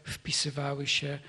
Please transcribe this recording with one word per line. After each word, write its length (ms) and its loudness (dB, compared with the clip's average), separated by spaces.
wpisywały 840 0
się 420 2